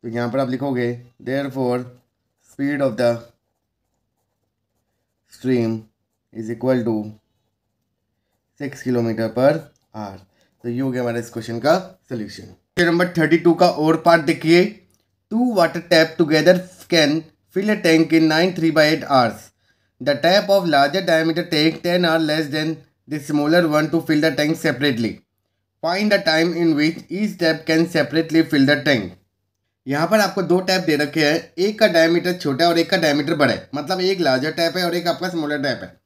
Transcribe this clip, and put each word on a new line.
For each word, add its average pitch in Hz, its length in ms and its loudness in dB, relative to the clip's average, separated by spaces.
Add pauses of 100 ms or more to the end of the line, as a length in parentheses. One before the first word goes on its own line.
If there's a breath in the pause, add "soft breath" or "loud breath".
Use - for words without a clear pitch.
तो 120 60 -10
यहाँ 117 220 -4
पर 131 80 -2
आप 135 100 -2
लिखोगे, 123 440 -4 (300)
therefore 131 560 -4 (680)
speed 139 420 -4
of 113 100 -4
the 120 140 2 (2250)
stream 113 460 -2 (540)
is 110 220 -10
equal 123 280 0
to 110 140 -2 (1600)
six 139 240 -10
kilometer 113 520 -2
per 131 160 4
hour। 107 680 -10 (460)
तो 120 60 -8
ये 120 100 -6
हो 135 120 -2
गया 123 100 -4
हमारे 120 180 -4
इस 117 100 -10
क्वेश्चन 117 300 -8
का 143 140 2 (360)
सॉल्यूशन। 107 340 -12
क्वेश्चन - 480 -4
नंबर 175 160 2 (100)
थर्टी 160 200 2
टू 170 220 4
का 180 80 6 (160)
और 160 220 4
पार्ट 170 180 6
देखिए। 160 400 2 (680)
Two 233 140 0 (120)
water 165 240 0 (100)
tap 160 260 4
together 160 380 4 (380)
can 151 200 4 (420)
fill 190 140 -2
a 208 140 4
tank 160 340 4
in 160 100 4
nine 165 280 2
three 165 160 0
by 156 160 4
eight 156 220 0
hours। 120 360 2 (560)
The 139 220 0
tap 185 260 2
of 196 180 2
larger 147 360 2
diameter 165 420 0
take 156 380 0
ten 175 260 0
hours 160 160 0
less 151 300 -2
than 160 180 -4 (340)
the 147 140 -8
smaller 151 480 2
one 151 240 0
to 165 80 0
fill 156 240 0
the 160 80 2
tank 156 300 -2
separately। 123 500 -2 (680)
Find 202 320 0
the 190 100 2
time 160 300 2
in 165 200 2
which 156 240 0 (120)
each 190 260 -4
tap 160 280 0
can 160 240 2
separately 160 560 0
fill 143 260 2
the 147 120 2
tank। 120 240 0 (800)
यहाँ 147 200 -2
पर 214 120 2
आपको 196 240 -2
दो 170 180 2
टैप 185 240 -2
दे 156 120 2
रखे 147 280 0
हैं, 147 140 2 (200)
एक 208 200 -2
का 220 100 4
डायमीटर 170 460 2
छोटा 151 300 -2
है 170 60 4
और 170 80 2
एक 165 100 0
का 190 80 0
डायमीटर 156 380 0
बड़ा 139 180 2
है, - 220 -10
मतलब 147 260 -6
एक 190 200 -2
लार्जर 139 320 0
टैप 165 240 -2
है 180 80 -2
और 170 100 -4
एक 170 120 -4
आपका 175 220 -4
स्मॉलर 147 340 -6
टैप 123 200 -4
है। - 220 -20